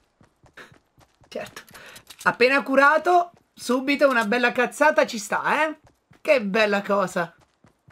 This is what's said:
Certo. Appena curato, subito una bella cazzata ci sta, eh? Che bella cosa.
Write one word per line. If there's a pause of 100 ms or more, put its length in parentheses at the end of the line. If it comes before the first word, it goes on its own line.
(1300)
Certo. (600)
Appena
curato, (220)
subito
una
bella
cazzata
ci
sta,
eh? (400)
Che
bella
cosa. (560)